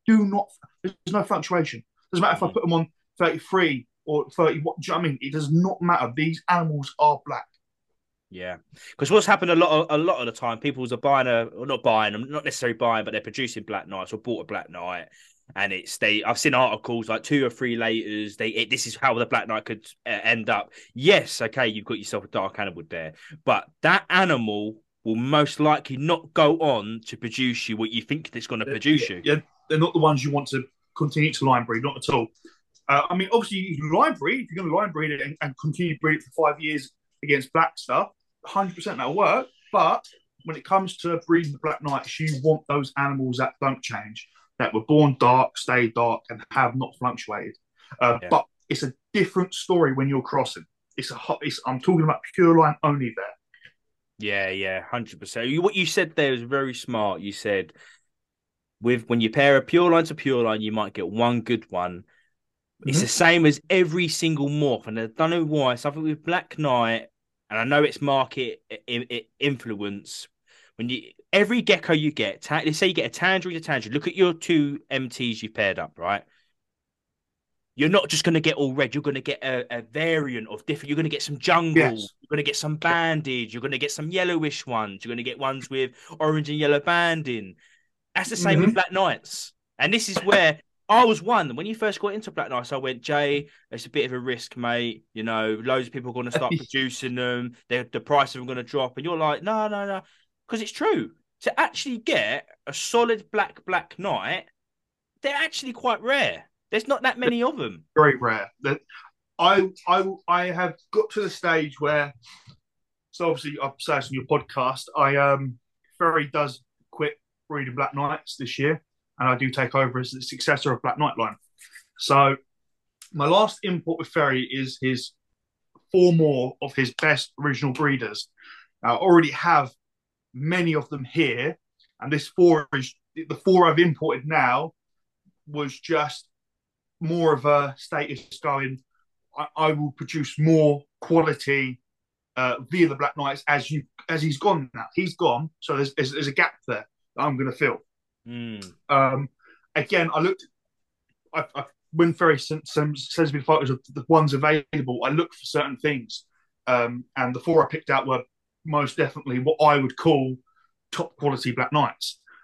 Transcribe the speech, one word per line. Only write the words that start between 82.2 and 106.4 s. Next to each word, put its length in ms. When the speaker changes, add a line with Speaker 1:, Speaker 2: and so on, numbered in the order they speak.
Speaker 2:
You're 80
gonna 140
get 120
some 220
bandage. 760
You're 80
gonna 160
get 140
some 180
yellowish 580
ones. 360
You're 100
gonna 100
get 140
ones 320
with 220
orange 300
and 80
yellow 220
banding. 760
That's 140
the 60
same 240
with 100
Speaker 1:
Mm-hmm. 60
Speaker 2:
Black 160
Knights. 600
And 160
this 160
is 140
where 360
I 160
was 160
one. 340
When 120
you 80
first 240
got 160
into 160
Black 180
Knights, 240
I 40
went, 260
"Jay, 440
it's 160
a 60
bit 140
of 80
a 60
risk, 380
mate. 460
You 80
know, 420
loads 220
of 80
people 160
are 60
gonna 160
start 220
Speaker 1:
<laughs> 40
Speaker 2:
producing 560
them. 380
They're, 140
the 160
price 340
of 60
them 80
gonna 160
drop." 340
And 80
you're 120
like, 260
"No, 240
no, 180
no," 160
'cause 140
it's 100
true. 400
To 180
actually 400
get 480
a 80
solid 580
black, 340
Black 340
Knight, 460
they're 140
actually 380
quite 280
rare. 480